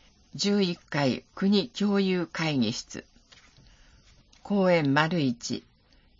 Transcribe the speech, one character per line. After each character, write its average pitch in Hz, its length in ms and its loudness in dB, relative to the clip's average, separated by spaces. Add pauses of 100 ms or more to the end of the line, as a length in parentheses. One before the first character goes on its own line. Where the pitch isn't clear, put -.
(360)
十 202 260 0
一 175 140 0
階 143 460 -2 (140)
国 196 320 2
共 202 320 -2
有 185 260 0
会 156 320 -4
議 113 140 0
室。 - 320 -12 (1400)
講 190 300 2
演 151 200 2
丸 160 280 2
一、 120 420 -4 (580)